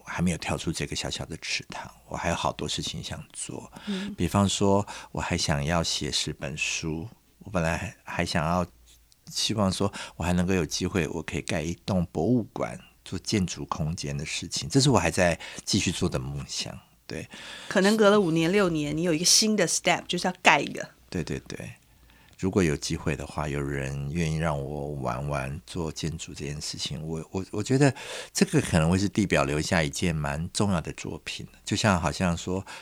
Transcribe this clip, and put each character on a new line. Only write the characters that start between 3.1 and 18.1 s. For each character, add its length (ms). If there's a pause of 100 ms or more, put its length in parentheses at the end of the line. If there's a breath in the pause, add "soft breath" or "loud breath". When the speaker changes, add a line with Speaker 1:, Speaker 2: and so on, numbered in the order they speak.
Speaker 1:
做。 400 (140)
Speaker 2:
嗯。 300
Speaker 1:
比 120
方 220
说， 340 (280 loud breath)
我 100
还 160
想 260
要 200
写 280
十 220
本 240
书， 500 (360)
我 80
本 100
来 160
还， 260
还 220
想 180
要， 220 (640)
希 240
望 180
说 220 (220 loud breath)
我 80
还 100
能 140
够 80
有 100
机 220
会， 220
我 120
可 160
以 40
盖 200
一 140 (100)
栋 260
博 140
物 160 (100)
馆， 240 (280)
做 160
建 260
筑 220
空 280
间 220
的 80
事 220
情， 200
这 140
是 80
我 80
还 140
在 280 (240 loud breath)
继 140
续 140
做 180
的 80
梦 300
想。 280 (320)
对。 220 (380 loud breath)
Speaker 2:
可 140
能 140
隔 140
了 100